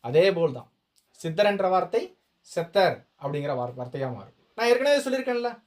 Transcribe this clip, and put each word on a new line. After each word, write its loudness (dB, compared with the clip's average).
அதே 4
போல் 0
தான் -18
சித்தர் 2
என்ற 0
வார்த்தை 0
செத்தர் 0
அப்படிங்கிற -4
வார்-, -6
வார்த்தையா -6
மாறும். -18
நான் 0
ஏற்கனவே 4
சொல்லியிருக்கேன்ல -2